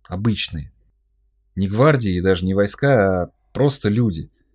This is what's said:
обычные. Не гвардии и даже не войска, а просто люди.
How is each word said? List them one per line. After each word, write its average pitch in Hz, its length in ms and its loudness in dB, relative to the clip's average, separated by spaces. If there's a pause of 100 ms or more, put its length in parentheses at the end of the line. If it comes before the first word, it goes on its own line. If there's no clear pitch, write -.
обычные. 98 640 -4 (840)
Не 95 120 -2
гвардии 113 480 2
и 90 60 -2
даже 92 240 0
не 95 80 0
войска, 101 680 2
а - 80 -8 (220)
просто 135 360 0
люди. 104 400 -2 (260)